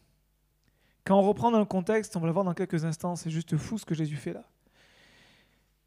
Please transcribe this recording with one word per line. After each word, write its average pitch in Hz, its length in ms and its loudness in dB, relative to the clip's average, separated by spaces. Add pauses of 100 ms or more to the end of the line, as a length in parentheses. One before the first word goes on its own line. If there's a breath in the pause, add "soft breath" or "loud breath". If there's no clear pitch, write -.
(1080)
Quand 196 120 6
on - 20 6
reprend 208 300 4
dans 220 80 6
le 208 60 4
contexte, 202 520 0
on - 20 0
va 160 60 -2
le 165 80 2
voir 190 120 2
dans 175 100 -2
quelques 175 280 -2
instants, 165 320 -4
c'est 165 140 -8
juste 160 280 -2
fou 220 200 -4
ce - 80 -10
que 170 80 -4
Jésus 151 220 -4
fait 156 180 -8
là. - 100 -14 (1400 soft breath)